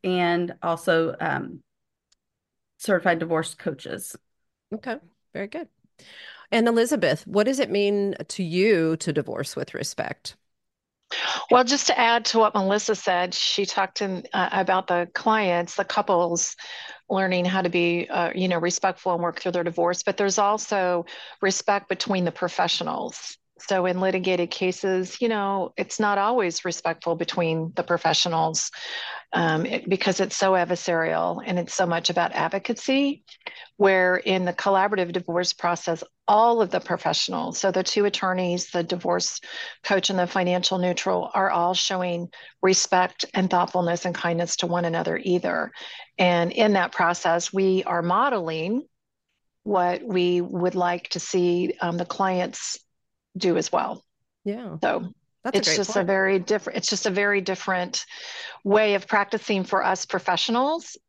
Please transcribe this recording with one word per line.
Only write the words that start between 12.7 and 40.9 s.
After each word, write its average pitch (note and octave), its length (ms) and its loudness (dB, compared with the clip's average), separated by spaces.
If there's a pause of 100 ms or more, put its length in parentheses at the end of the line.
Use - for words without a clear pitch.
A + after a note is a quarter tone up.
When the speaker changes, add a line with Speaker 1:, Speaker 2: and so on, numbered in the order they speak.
Speaker 3:
said, F3+ 400 0
she - 320 0
talked - 340 -2
in, F#3+ 220 -4 (100)
uh, F#3 180 0
about F#3+ 360 0
the F3 260 0
clients, F#3 640 0
the G3 80 0
couples F3 720 0 (520)
learning F#3 380 2
how F#3 160 0
to F3 80 0
be, E3+ 400 2
uh, E3+ 240 0
you F#3 140 0
know, F3 100 2
respectful F3+ 560 0
and F3 80 -2
work E3+ 180 -2
through F3+ 120 -2
their F3 120 -2
divorce. E3+ 380 0
But F#3+ 160 -2
there's G3+ 220 0
also F#3+ 680 0 (340)
respect G3+ 480 0
between F#3+ 380 -2
the E3 60 0
professionals. - 1080 -4 (220)
So F#3 260 0
in F#3 160 0
litigated F#3 480 2
cases, F#3 720 -2
you A#3 80 2
know, G3 480 -2
it's G3+ 220 -6
not G#3 180 4
always G3 480 0
respectful E3 500 -2
between E3 600 -2
the - 80 -2
professionals, D#3+ 880 0 (600)
um, E3 340 0
it, - 220 -6
because F#3+ 320 0
it's - 160 0
so F#3+ 180 4
adversarial E3+ 920 0
and F3+ 140 -2
it's E3+ 140 -6
so F#3+ 120 2
much E3+ 240 0
about F3 240 0
advocacy, A#3+ 880 -2 (540)
where F#3 400 6
in F#3 280 0
the F3 80 -2
collaborative F#3+ 600 2
divorce F3+ 400 -2
process, E3+ 500 -2 (240)
all A3+ 340 6
of F#3 100 2
the F3+ 80 0
professionals, F3 760 -2
so F#3+ 140 2
the F#3 120 0
two G#3 220 2
attorneys, F#3 640 0
the F3 120 0
divorce F3 560 -2 (440)
coach, F#3+ 260 0
and F#3+ 100 0
the F3 80 2
financial F3+ 500 0
neutral F3+ 560 0